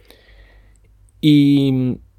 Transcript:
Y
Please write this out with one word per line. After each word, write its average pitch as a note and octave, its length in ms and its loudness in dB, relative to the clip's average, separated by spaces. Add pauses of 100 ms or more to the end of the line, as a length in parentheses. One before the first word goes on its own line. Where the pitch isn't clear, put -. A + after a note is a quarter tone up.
(1200)
Y C#3 800 0 (200)